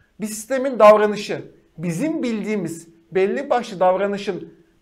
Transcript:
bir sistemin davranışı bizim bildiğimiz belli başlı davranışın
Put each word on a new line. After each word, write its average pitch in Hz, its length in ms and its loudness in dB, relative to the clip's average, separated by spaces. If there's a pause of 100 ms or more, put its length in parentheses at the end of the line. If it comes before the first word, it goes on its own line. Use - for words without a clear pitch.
(200)
bir 214 80 -6
sistemin 254 520 -6
davranışı 208 600 6 (360)
bizim 233 460 -4
bildiğimiz 202 680 -6 (220)
belli 226 380 -2
başlı 233 300 -4
davranışın 185 760 -2 (280)